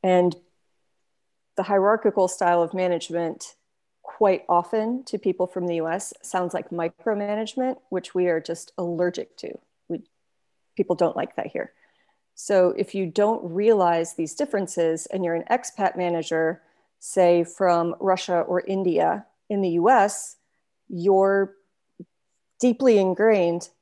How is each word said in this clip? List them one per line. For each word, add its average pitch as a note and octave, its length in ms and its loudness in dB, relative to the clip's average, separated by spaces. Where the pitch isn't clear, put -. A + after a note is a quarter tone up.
And F3+ 340 2
the F#3+ 80 -4
hierarchical G3+ 640 2
style F3 340 2
of E3+ 120 -2
management E3+ 800 -4
quite - 460 0
often A3 560 0
to G#3+ 140 -6
people F#3 300 -2
from F3+ 180 -6
the E3+ 100 -2
U E3 120 -2
S - 340 -6
sounds F3+ 320 -4
like - 160 -6
micromanagement, G#3 1080 -4
which F#3 260 -6
we F3+ 140 2
are D#3+ 120 0
just - 380 -12
allergic F3 600 -4
to. - 200 -12
We, - 140 -8
people F3+ 180 -2
don't - 220 0
like - 200 -8
that - 120 -6
here. - 240 -10
So F#3 400 2
if - 180 -6
you F#3+ 120 -2
don't G3+ 460 -2
realize F3+ 600 2
these D#3+ 200 -6
differences F3 720 -2
and F#3+ 180 -6
you're E3+ 100 -2
an E3+ 160 -4
expat A3 460 -2
manager, E3+ 680 -2
say F3 420 4
from E3+ 560 0
Russia F#3 440 0
or F3+ 180 -2
India F3+ 680 0
in G3+ 100 -2
the F#3 100 0
U E3+ 200 2
S, G#3 460 2
your G3 680 2
deeply A#3+ 380 4
ingrained F#3 720 2